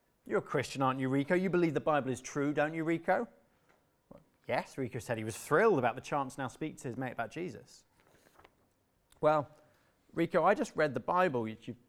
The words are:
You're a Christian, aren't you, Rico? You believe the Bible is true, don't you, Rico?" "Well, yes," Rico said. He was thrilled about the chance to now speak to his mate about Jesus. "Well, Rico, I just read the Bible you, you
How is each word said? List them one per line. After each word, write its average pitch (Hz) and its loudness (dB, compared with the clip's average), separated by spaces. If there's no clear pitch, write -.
You're - 0
a - -4
Christian, 135 -2
aren't 131 2
you, 131 0
Rico? 139 2
You 185 0
believe 165 2
the 151 0
Bible 143 0
is 123 -2
true, 143 -2
don't 151 0
you, 165 -4
Rico?" 170 0
"Well, - -20
yes," 143 -4
Rico 131 -4
said. 113 -4
He 110 -4
was 113 -6
thrilled 190 4
about 120 2
the 131 0
chance 139 -4
to - -6
now 131 -2
speak - -8
to - -8
his 117 -8
mate 131 -6
about 113 -6
Jesus. - -12
"Well, 151 4
Rico, 165 2
I 190 6
just - -4
read 151 2
the 127 -2
Bible 160 0
you, 110 -8
you 123 -10